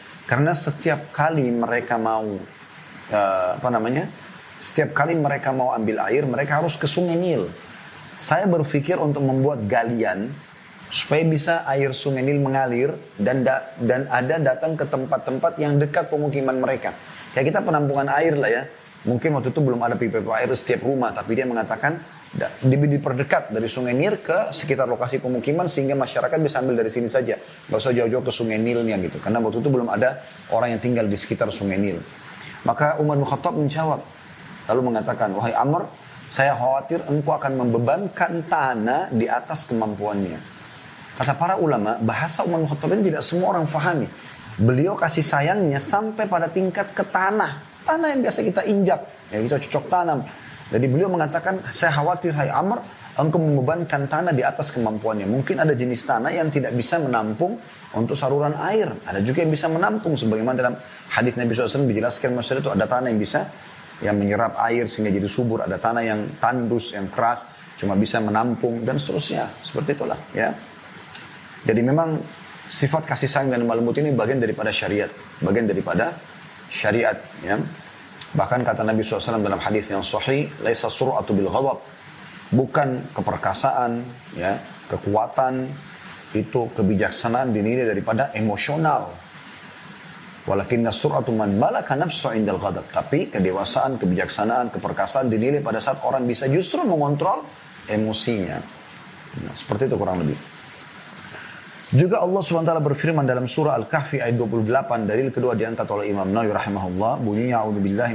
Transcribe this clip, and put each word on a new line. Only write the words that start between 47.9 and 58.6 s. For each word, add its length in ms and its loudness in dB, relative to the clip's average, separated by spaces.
yang 80 2
biasa 240 0
kita 240 0
injak, 320 4
yang 160 0
kita 160 0
cocok 240 -4
tanam. 400 2
Jadi 240 2
beliau 160 4
mengatakan, 640 0
"Saya 240 2
khawatir, 400 2
hai 160 0
Amr, 320 0
engkau 240 4
membebankan 720 2
tanah 240 2
di 80 2
atas 320 -2
kemampuannya." 480 0
Mungkin 400 2
ada 80 4
jenis 320 0
tanah 320 0
yang 160 0
tidak 240 0
bisa 240 0
menampung 560 0
untuk 240 0
saluran 400 2
air. 320 2